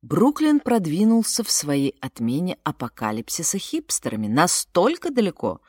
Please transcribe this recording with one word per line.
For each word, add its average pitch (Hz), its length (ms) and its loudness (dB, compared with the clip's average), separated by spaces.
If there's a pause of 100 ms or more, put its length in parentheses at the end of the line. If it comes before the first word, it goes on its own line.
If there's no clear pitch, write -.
Бруклин 285 580 2
продвинулся 220 840 2
в - 80 -6
своей 143 500 0
отмене 135 640 -4
апокалипсиса - 960 -6
хипстерами 113 680 -6
настолько 180 840 0
далеко, 190 580 -2